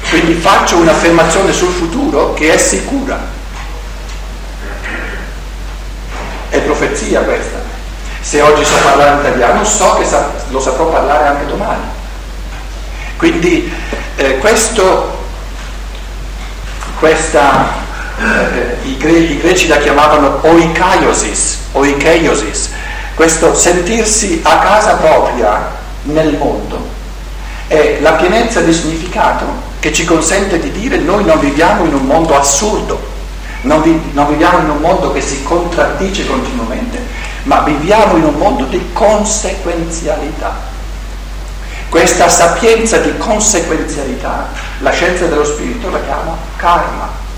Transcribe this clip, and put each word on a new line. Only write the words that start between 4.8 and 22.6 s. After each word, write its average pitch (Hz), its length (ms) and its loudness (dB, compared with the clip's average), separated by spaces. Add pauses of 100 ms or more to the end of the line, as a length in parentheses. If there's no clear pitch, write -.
È 143 100 0
profezia - 640 0
questa. - 400 -2 (580)
Se - 220 0
oggi 147 240 6
so 147 180 2
parlare 143 380 4
italiano, 127 420 2
so - 320 2
che - 100 0
sa-, - 260 0 (180)
lo 131 100 -2
saprò 165 280 0
parlare 147 400 2
anche 143 180 0
domani. 185 380 -4 (1300)
Quindi, 165 560 0 (460)
eh, 135 220 2
questo, - 760 2 (1800)
questa, 156 720 4 (500)
eh, 123 640 0
i 135 140 -4
gre-, 156 140 2
i 160 280 4
greci 170 280 2
la 147 100 4
chiamavano 147 640 4
oikaiosis, 165 1160 4 (140)
oikaiosis, 143 1000 2 (440)